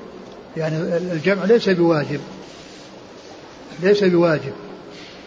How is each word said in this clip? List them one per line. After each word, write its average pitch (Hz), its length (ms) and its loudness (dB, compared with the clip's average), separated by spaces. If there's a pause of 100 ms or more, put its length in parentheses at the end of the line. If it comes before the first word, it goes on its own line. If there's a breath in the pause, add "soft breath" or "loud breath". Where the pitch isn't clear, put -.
(580)
يعني، 156 200 -2 (200)
الجمع 180 480 -2
ليس 214 240 4
بواجب، 165 500 2 (1600)
ليس 202 220 4
بواجب، 165 500 2 (720 loud breath)